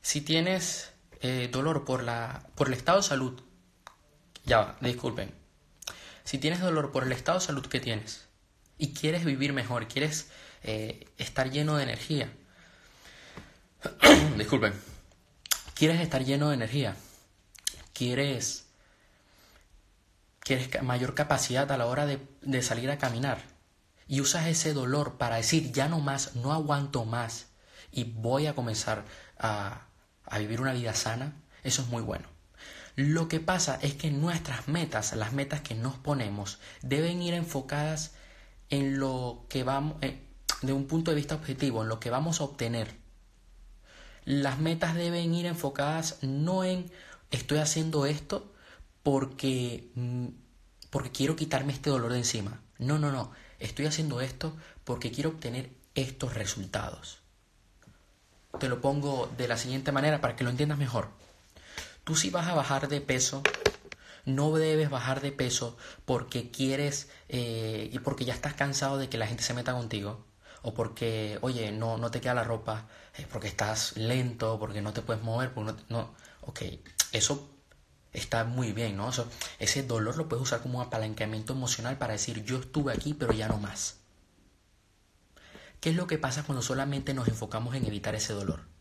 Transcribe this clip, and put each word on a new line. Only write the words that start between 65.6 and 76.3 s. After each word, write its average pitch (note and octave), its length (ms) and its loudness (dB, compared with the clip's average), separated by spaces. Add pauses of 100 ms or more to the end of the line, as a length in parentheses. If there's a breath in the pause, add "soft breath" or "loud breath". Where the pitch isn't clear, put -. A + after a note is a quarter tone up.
porque A#2+ 440 -2
quieres, C#3 580 0 (220 loud breath)
eh, A2+ 600 -2
y C3 80 -4
porque C3 260 -2
ya B2 80 -2
estás C#3+ 220 -4
cansado C#3 420 0
de C3 120 -2
que A#2+ 80 -4
la G#2+ 100 0
gente B2+ 160 -2
se B2 100 0
meta B2 200 -2
contigo, A2 520 -4 (380 loud breath)
o A#2 100 -4
porque, A2 680 -2
oye, A#2+ 300 -2
no, A2+ 260 -2
no A#2 120 -2
te A#2 100 -4
queda B2 140 0
la A#2+ 100 2
ropa, A2 440 -4 (300 loud breath)
eh, - 140 -12
porque G#2 160 -4
estás G#2+ 480 -2
lento, A#2 640 0
porque G#2 220 -4
no G#2 100 -4
te A2 100 -4
puedes A2 220 -2
mover, B2 300 -2
porque G#2+ 180 -4
no - 60 -8
te, - 120 -18
no... - 260 -4 (260 loud breath)